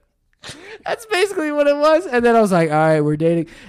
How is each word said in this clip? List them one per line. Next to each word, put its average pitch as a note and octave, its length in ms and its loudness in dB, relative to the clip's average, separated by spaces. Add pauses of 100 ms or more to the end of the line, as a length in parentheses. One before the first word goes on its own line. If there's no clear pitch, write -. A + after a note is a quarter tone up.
(880)
That's - 200 -8
basically F#4 460 -4
what D4 140 0
it C#4+ 100 2
was. D#4 300 2
And B3 180 -2
then A#3 120 4
I A#3 40 4
was G3+ 120 2
like, E3 180 2
"All D3+ 60 0
right, D#3 240 2
we're D3+ 160 0
dating." E3 320 0 (200)